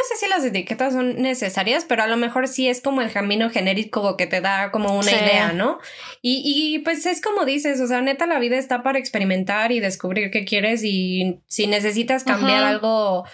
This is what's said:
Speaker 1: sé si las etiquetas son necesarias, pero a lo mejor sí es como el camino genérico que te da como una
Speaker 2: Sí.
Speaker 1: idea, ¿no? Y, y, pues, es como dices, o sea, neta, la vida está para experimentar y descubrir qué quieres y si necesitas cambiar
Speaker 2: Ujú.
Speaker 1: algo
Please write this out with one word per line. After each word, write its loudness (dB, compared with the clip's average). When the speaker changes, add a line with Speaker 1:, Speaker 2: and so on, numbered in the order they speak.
Speaker 1:
sé -2
si -2
las 2
etiquetas -2
son 0
necesarias, 0
pero 2
a 0
lo 0
mejor 0
sí 0
es -2
como -2
el -2
camino 0
genérico 0
que -2
te -2
da 0
como 0
una 2
Speaker 2:
Sí. 4
Speaker 1:
idea, 4
¿no? 0
Y, 0
y, 2
pues, -2
es 0
como 0
dices, 0
o 0
sea, 0
neta, 0
la 2
vida 0
está -2
para 2
experimentar 0
y 0
descubrir -2
qué -2
quieres 0
y 0
si -2
necesitas 0
cambiar 2
Speaker 2:
Ujú. 2
Speaker 1:
algo 0